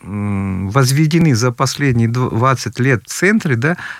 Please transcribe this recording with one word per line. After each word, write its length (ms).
м, 680
возведены 680
за 160
последние 580
двадцать 680
лет 260
в 40
центре, 480
да, 200